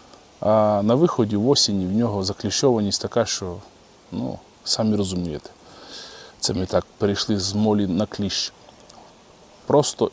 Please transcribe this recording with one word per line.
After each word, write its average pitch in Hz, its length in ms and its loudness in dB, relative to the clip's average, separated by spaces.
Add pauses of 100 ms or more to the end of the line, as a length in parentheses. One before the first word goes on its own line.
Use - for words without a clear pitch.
(400)
А 107 440 4
на 113 120 4
виході 127 400 2
в 107 140 2
осінь 101 380 2
в 92 40 -2
нього 104 320 0
закліщованість 104 800 0
така, 113 240 0
що, 92 300 -6 (560)
ну, 120 280 -6 (240)
самі 110 320 0
розумієте. 92 540 -4 (920)
Це - 140 -2
ми 92 120 -2
так 92 200 -2 (120)
перейшли 101 420 0
з 95 140 -4
молі 104 340 2
на 92 180 0
кліщ. - 480 -6 (1120)
Просто - 480 2